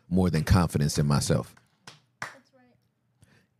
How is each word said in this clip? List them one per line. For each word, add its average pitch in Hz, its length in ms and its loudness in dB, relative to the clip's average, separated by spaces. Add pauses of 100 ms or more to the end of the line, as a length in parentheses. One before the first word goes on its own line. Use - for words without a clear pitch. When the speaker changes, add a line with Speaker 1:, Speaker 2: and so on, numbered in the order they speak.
Speaker 1:
more 92 200 2
than 78 160 -2
confidence 78 520 2
in 76 80 0
myself. 69 480 -2 (680)
Speaker 2:
That's - 100 -12 (240)
right. 247 80 -20 (960)